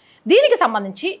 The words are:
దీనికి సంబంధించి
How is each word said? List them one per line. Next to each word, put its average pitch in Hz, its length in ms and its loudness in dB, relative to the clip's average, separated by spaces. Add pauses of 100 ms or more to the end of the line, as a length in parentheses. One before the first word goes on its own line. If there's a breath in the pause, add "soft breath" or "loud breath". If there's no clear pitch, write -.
(280 soft breath)
దీనికి 466 320 4
సంబంధించి 214 600 -4